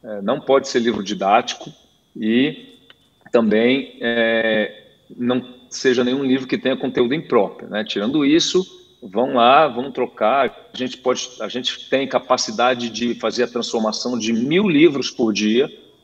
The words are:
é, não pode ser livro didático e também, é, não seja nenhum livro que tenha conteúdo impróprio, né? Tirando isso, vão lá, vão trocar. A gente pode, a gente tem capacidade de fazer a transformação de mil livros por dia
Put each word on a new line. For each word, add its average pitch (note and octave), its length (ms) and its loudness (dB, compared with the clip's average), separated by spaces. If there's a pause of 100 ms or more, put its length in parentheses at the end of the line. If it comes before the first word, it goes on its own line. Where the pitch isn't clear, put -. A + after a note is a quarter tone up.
é, G#2+ 200 -10
não B2 180 -2
pode C3+ 260 2
ser - 120 -2
livro A2+ 260 -2
didático G2+ 640 0 (460)
e A#2+ 640 -2 (520)
também, A#2 720 2
é, A2+ 840 -2 (280)
não A#2+ 320 -2 (220)
seja B2+ 340 0
nenhum C3 220 0
livro C3 220 0
que C3 100 -2
tenha C3 180 -2
conteúdo B2+ 380 -2
impróprio, B2 560 -2
né? G#2 160 -4
Tirando B2 400 -2
isso, F3 400 2 (380)
vão A#2 320 -4
lá, C3+ 340 6
vão B2+ 240 -6
trocar. B2 800 -2
A - 40 -18
gente B2+ 200 -6
pode, - 320 -4 (120)
a A2 80 -8
gente - 420 -8
tem C3+ 180 0
capacidade B2 800 0
de A2+ 280 -4
fazer A2 260 -2
a A#2 60 0
transformação A#2 680 -4
de A2 140 -2
mil D#3 380 0
livros D3 400 4
por A2 240 0
dia G#2+ 360 2 (340)